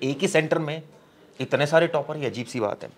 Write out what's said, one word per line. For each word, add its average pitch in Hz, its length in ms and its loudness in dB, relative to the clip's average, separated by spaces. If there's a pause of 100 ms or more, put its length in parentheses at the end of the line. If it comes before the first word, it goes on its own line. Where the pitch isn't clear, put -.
एक 135 160 -2
ही 196 80 2
सेंटर 160 320 2
में 156 220 -6 (600)
इतने 135 240 2
सारे 165 220 6
टॉपर, 151 300 -4
ये 143 80 -4
अजीब 117 200 -4
सी 123 140 -6
बात 104 240 -2
है। - 140 -14